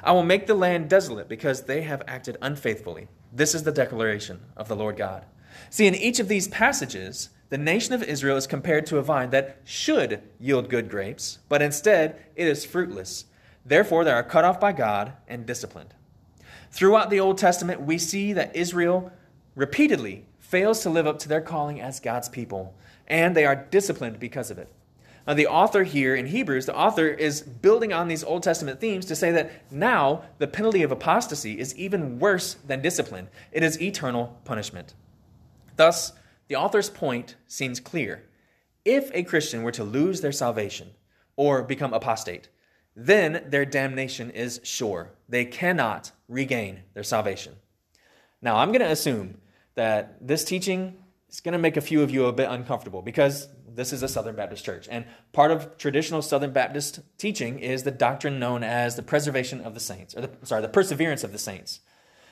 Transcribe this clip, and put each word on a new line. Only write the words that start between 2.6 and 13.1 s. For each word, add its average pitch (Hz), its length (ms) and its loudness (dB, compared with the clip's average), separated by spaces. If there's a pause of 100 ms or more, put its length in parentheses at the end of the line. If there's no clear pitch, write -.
This 147 220 2
is 156 100 -4
the 151 80 0
declaration 110 680 -2 (160)
of 107 120 -10
the 110 80 -4
Lord 107 200 -4
God." 95 300 -8 (420)
See, 214 180 4
in 185 80 6
each 240 240 0
of 208 100 0
these 196 200 0
passages, 123 800 -2 (220)
the 135 80 -4
nation 170 340 0
of 247 100 0
Israel 135 360 0
is 135 80 -4
compared 151 400 0
to 156 100 0
a 139 60 2
vine 131 280 0
that 135 340 0
should 135 580 0 (160)
yield 127 320 0
good 117 180 0
grapes, 101 500 -8 (120)
but 147 100 4
instead 156 580 2 (160)
it 170 120 -2
is 143 180 0
fruitless. - 640 -6 (380)